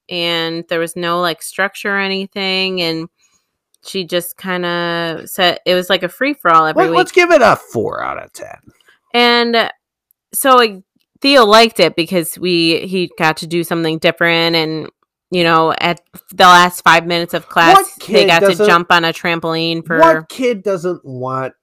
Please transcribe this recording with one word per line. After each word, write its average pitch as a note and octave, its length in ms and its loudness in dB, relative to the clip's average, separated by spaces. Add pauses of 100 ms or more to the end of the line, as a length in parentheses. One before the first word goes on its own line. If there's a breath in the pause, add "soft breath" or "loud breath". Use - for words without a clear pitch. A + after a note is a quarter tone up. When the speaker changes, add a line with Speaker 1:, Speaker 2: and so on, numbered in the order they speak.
Speaker 1:
and E3+ 600 -4
there E3 120 -4
was E3 160 -6
no, F3 240 -4
like, E3+ 220 -4
structure G3 540 -6
or - 40 -2
anything, F#3+ 800 -4
and E3 280 -4 (760)
she F#3+ 200 -8
just F3 340 -14
kinda F3 880 -6
said, - 400 -2
it F3+ 80 0
was F3+ 140 -2
like F#3 140 -2
a F3+ 60 -4
free-for-all F3 580 0
every D4 160 0
Speaker 2:
Let, F#4 80 0
Speaker 1:
week. E4+ 60 0
Speaker 2:
let's F4+ 160 0
give F4 180 2
it D4+ 120 6
a G3 140 4
four - 460 -6
out B1+ 200 -8
of - 100 -20
ten. - 260 -18 (560)
Speaker 1:
And A#3+ 560 0 (640)
so, C4 240 2
like, G#3+ 260 0 (380)
Theo C#4 240 4
liked A3 340 4
it D#3+ 160 2
because E3 440 -4
we, E3+ 480 0
he F#3 320 -4
got D#3+ 200 0
to F3 80 -12
do E3+ 180 -4
something E3 340 -4
different, E3+ 580 0
and, D#3 340 -4 (400)
you F3+ 140 0
know, D#3+ 340 2
at E3+ 220 -4 (320)
the F#3+ 120 2
last F3+ 380 6
five E3 240 4
minutes E3+ 280 -4
of E3 140 -6
class, F3 280 4
Speaker 2:
What F#4+ 100 2 (220)
Speaker 1:
they G3+ 140 4
Speaker 2:
kid G3 60 4
Speaker 1:
got E3+ 120 4
to G3+ 80 2
Speaker 2:
doesn't F#3+ 180 2
Speaker 1:
jump F3 260 2
on E3+ 120 2
a E3 80 -2
trampoline E3 720 -4
for E3 120 -2
Speaker 2:
What E3 300 4
kid A#3+ 340 -4
doesn't F3+ 420 -6
want C3 580 -8